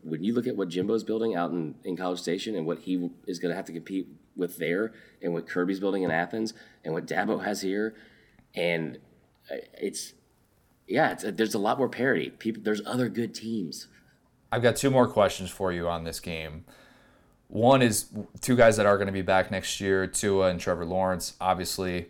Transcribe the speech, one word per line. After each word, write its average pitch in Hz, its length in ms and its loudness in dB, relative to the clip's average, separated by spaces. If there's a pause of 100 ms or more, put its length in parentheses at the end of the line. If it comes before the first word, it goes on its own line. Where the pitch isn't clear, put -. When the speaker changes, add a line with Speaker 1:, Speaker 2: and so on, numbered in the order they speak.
Speaker 1:
when 78 180 -4
you 110 100 0
look 120 140 0
at 120 80 -4
what 98 140 -2
Jimbo's 107 340 0
building 110 320 -2
out 87 160 0
in, 80 320 -4
in 90 140 -4
College 90 220 -4
Station 98 360 -4
and 82 100 -4
what 82 140 -2
he 90 300 -2 (180)
is 85 120 -6
gonna 85 160 -2
have - 100 -8
to 82 80 -14
compete 87 340 -6 (280)
with 87 220 -4
there 87 360 -2 (280)
and 87 120 -2
what 82 120 -4
Kirby's 92 340 0
building 98 240 0
in 85 80 0
Athens 87 420 -2 (320)
and 78 80 -4
what 85 120 -4
Dabo 95 380 -2
has 101 180 -4
here, 104 340 -4 (600)
and 85 420 -2 (760)
it's, - 400 -8 (760)
yeah, 127 240 2
it's, 87 160 -10
there's 104 260 0
a 107 60 -2
lot 107 180 0
more 131 120 0
parity. 113 400 0
People, 110 340 -8
there's 107 220 0
other 123 240 -2
good 113 260 -4
teams. 107 520 -8 (640)
Speaker 2:
I've 117 120 0
got 120 140 6
two 139 140 4
more 127 160 6
questions 95 420 2
for 92 240 -2
you 87 160 -2
on 82 160 -4
this 82 160 -8
game. 80 420 -10 (840)
One 123 320 6
is 113 240 2 (340)
two 127 160 2
guys 117 220 10
that 107 80 4
are 101 120 8
gonna 98 140 0
be 98 120 -2
back 95 280 4
next - 300 -4
year, 95 260 2
Tua 95 400 2
and 90 140 0
Trevor 87 240 -2
Lawrence, 92 560 -2
obviously. 90 680 -2